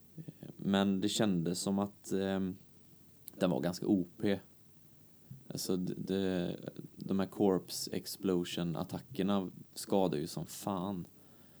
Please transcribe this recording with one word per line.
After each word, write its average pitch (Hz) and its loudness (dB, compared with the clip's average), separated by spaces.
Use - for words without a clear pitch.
Eh, - -12
men 98 4
det 101 2
kändes 90 2
som 98 0
att, 101 -4
ehm, 95 0
den 92 4
var 65 2
ganska 87 -2
O 95 4
P. 101 0
Alltså, - -2
d-, 90 -2
det, 92 -2
de 95 0
här 95 0
corpse - 2
explosion-attackerna 90 -2
skadar 92 2
ju 78 -2
som 85 -6
fan. 95 -4